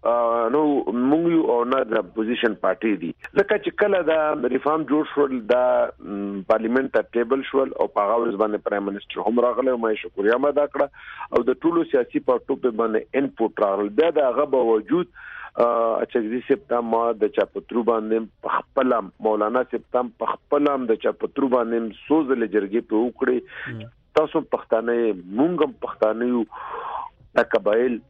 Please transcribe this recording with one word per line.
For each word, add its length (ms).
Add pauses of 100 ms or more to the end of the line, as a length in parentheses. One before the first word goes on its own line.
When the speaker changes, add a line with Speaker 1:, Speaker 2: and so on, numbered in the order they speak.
(100)
Speaker 1:
آه، 440
نو 60 (260)
موږ 380 (100)
یو 180
او 180
نه 80 (140)
د 80
اپوزیشن 520 (120)
پارټي 280 (100)
دي. 60 (300)
ځکه 160 (100)
چې 60 (120)
کله 280
دا 80 (360)
ریفارم 360
جوړ 240
شول، 180 (200)
دا، 100 (240)
م، 640
پارلیمنت 460
ته 200
ټیبل 320
شول 320
او 80
په 160
هغه 160
ورځ 220
باندې 260
پرایم 220
منسټر 360
هم 200
راغلی 280
او 100
ما 80
یې 120
شکریه 340
هم 140
ادا 220
کړه 120 (460)
او 180
د 140
ټولو 260
سیاسي 400
پارټو 320
په 180
باندې 420
انپوټ 440
راغل. 340
بیا 100 (100)
د 100
هغه 260
باوجود، 560 (540)
آه، 260 (140)
اچکزي 420
صاحب 240
ته 220
ما 100 (220)
د 140
چاپترو 520
باندې 260 (300)
په 140
خپله، 400 (260)
مولانا 420
صاحب 220
ته 140
هم 180
په 140
خپله 400
هم 160
د 120
چاپترو 520
باندې 200 (280)
څو 220
ځلې 260
جرګې 340
پرې 160
وکړې. 340 (300)
Speaker 2:
هم. 260 (220)
Speaker 1:
تاسو 220
هم 140
پښتانه 460
یې، 120 (280)
موږ 260
هم 80 (140)
پښتانه 420
یو، 160 (960)
دا 40 (120)
قبایل 420 (140)